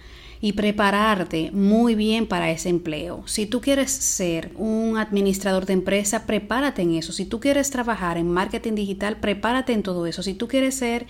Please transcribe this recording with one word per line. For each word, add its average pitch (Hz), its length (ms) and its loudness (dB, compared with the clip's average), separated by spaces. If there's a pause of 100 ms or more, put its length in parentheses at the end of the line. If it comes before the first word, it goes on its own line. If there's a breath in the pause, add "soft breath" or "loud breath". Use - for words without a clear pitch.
(420 loud breath)
y 208 100 2
prepararte 202 1000 2
muy 214 440 4
bien 214 320 2
para 170 240 0
ese 165 180 -4
empleo. 170 580 -2
Si 214 200 -2
tú 233 160 -2
quieres 269 280 2
ser 165 680 -2
un 220 420 0
administrador 196 680 2
de 190 80 0
empresa, 196 540 0
prepárate 220 560 0
en 170 120 2
eso. 160 180 -4
Si 190 120 -4
tú 220 160 -6
quieres 277 300 2
trabajar 185 480 -2
en 170 120 0
marketing 208 440 -2
digital, 202 420 -2
prepárate 233 560 0
en 208 100 0
todo 180 240 -2
eso. 165 160 -6
Si 190 120 -4
tú 233 120 -4
quieres 262 280 2
ser, 240 360 -2